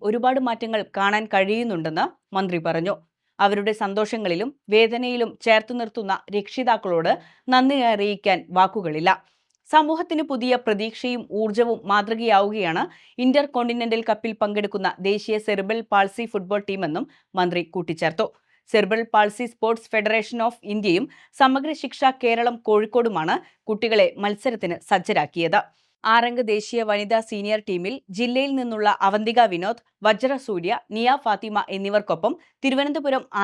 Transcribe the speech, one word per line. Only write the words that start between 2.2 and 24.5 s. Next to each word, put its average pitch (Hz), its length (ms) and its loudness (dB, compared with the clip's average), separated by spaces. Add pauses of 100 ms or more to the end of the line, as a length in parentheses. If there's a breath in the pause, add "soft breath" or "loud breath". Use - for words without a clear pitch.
മന്ത്രി 180 320 -2
പറഞ്ഞു. 165 280 -2 (420)
അവരുടെ 202 340 2 (100)
സന്തോഷങ്ങളിലും 208 680 -2 (240)
വേദനയിലും 233 560 2 (140)
ചേർത്തു 220 360 2
നിർത്തുന്ന 214 360 -4 (220)
രക്ഷിതാക്കളോട് 202 760 0 (400 loud breath)
നന്ദി 262 240 4 (140)
അറിയിക്കാൻ 202 480 0 (180)
വാക്കുകളില്ല. 185 540 2 (600)
സമൂഹത്തിന് 311 580 2
പുതിയ 254 240 0 (100)
പ്രതീക്ഷയും 226 560 -2 (200)
ഊർജവും 220 380 0 (120)
മാതൃകയാവുകയാണ് 208 920 2 (420 loud breath)
ഇന്റർകോണ്ടിനെന്റൽ 240 840 0
കപ്പിൽ 220 320 -2
പങ്കെടുക്കുന്ന 208 480 -2 (180)
ദേശീയ 208 300 -2 (100)
സെറിബ്രൽ 202 340 -2 (120)
പാൾസി 196 400 2
ഫുട്ബോൾ 202 360 -4
ടീമെന്നും 190 360 -4 (340 soft breath)
മന്ത്രി 175 240 0 (120)
കൂട്ടിച്ചേർത്തു. 165 520 -2 (460)
Cerebral 214 300 2 (120)
Palsy 208 300 2 (100)
Sports 226 300 -2 (100)
Federation 220 500 -2
of 233 100 -2 (200)
ഇന്ത്യയും 208 300 2 (360 loud breath)
സമഗ്ര 269 300 2 (100)
ശിക്ഷ - 240 -6 (180)
കേരളം 240 320 2 (140)
കോഴിക്കോടുമാണ് 214 680 2 (340 soft breath)
കുട്ടികളെ 214 380 2 (160)
മത്സരത്തിന് 208 540 -4 (140)